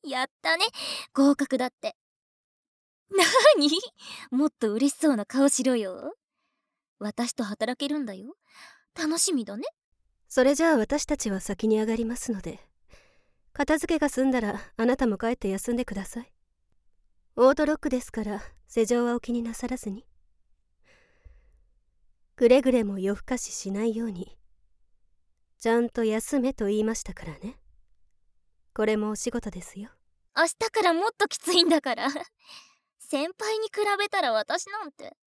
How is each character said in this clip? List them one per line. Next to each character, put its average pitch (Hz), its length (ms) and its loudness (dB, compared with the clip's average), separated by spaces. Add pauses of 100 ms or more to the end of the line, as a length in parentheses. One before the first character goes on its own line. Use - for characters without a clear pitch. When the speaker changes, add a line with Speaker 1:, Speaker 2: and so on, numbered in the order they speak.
Speaker 1:
や 262 200 -4
っ 262 40 -4 (140)
た 320 160 0
ね。 392 80 0 (480)
合 277 220 6
格 269 240 -2
だ 254 80 -2
っ - 20 -4
て。 - 260 -10 (1160)
な 392 120 4 (340)
に？ 294 120 4 (640)
も 277 160 2
っ - 100 0
と 214 160 0
嬉 269 160 2
し - 80 -4
そ 302 140 2
う 254 40 2
な 208 100 -4
顔 277 220 2
し 269 160 2
ろ 254 120 2
よ。 226 400 -6 (840)
私 220 360 -6
と 247 100 -4
働 214 340 -4
け 285 100 -4
る 294 120 -2
ん 269 60 -4
だ 202 100 -8
よ。 220 200 -16 (640)
楽 320 220 -2
し 403 140 2
み 240 120 -2
だ 202 120 -12
ね。 254 60 -10 (640)
Speaker 2:
そ - 180 2
れ 285 100 4
じ 320 80 0
ゃ 330 80 4
あ 302 60 4
私 277 280 0
た 294 120 -2
ち - 120 -4
は 190 120 -4
先 202 260 -4
に 220 100 4
上 214 80 0
が 226 100 -2
り 233 100 -2
ま 226 100 -6
す - 160 -6
の 196 100 -4
で、 165 200 -12 (880)
片 302 260 2
付 330 180 0
け 311 40 0
が 294 80 2
済 269 180 0
ん 269 60 4
だ 254 80 2
ら 202 220 -4 (160)
あ 226 80 2
な 247 100 4
た 269 100 0
も 208 120 0
帰 226 140 -2
っ 247 40 -2
て 202 140 -6
休 196 240 -4
ん - 20 0
で 247 80 -2
く 220 100 -8
だ 190 120 -8
さ - 160 -12
い。 - 120 -20 (1000)
オ 247 140 8
ー 285 40 6
ト 294 120 2
ロ 294 80 2
ッ 302 40 -2
ク 302 120 -4
で 254 100 0
す - 140 -12
か 220 100 -4
ら、 214 180 -6 (260)
施 226 180 2
錠 240 200 2
は 240 100 0
お 240 40 -2
気 240 140 -6
に 233 100 -2
な 226 100 -6
さ 247 140 -8
ら 254 80 -4
ず 226 140 -8
に。 202 180 -12 (2250)
く 240 100 6
れ 254 140 8
ぐ 262 100 2
れ 233 140 2
も 202 120 -4
夜 196 220 -2
更 - 60 -12
か 254 120 -2
し - 140 -8
し - 200 -8
な 202 120 -2
い 233 120 0
よ 233 100 -4
う 220 60 -6
に。 180 260 -12 (1200)
ち 226 100 -2
ゃ 226 80 4
ん 233 120 2
と 233 160 -2
休 220 340 0
め 269 140 0
と 214 140 -2
言 214 120 0
い 214 60 0
ま 220 100 -2
し - 80 -8
た 185 100 -10
か - 120 -14
ら 160 140 -12
ね。 226 200 -12 (1120)
こ 214 120 0
れ 214 100 2
も 214 140 -2
お 214 60 -4
仕 233 160 -6
事 226 200 -6
で 180 100 -12
す - 200 -16
よ。 214 80 -16 (460)
Speaker 1:
明 311 100 4
日 330 100 -4 (160)
か 440 100 2
ら 359 120 4
も 370 160 0
っ - 80 -8
と 403 100 2
き - 100 -6
つ - 140 -2
い 349 120 4
ん 320 60 4
だ 311 120 6
か 254 120 -4
ら。 233 160 -2 (880)
先 294 380 -4
輩 440 220 -2
に 440 80 -4
比 - 60 -10 (260)
べ 415 80 0
た 403 140 0
ら 262 100 2
私 226 360 -2
な 403 180 -8
ん 285 80 -14
て。 - 340 -18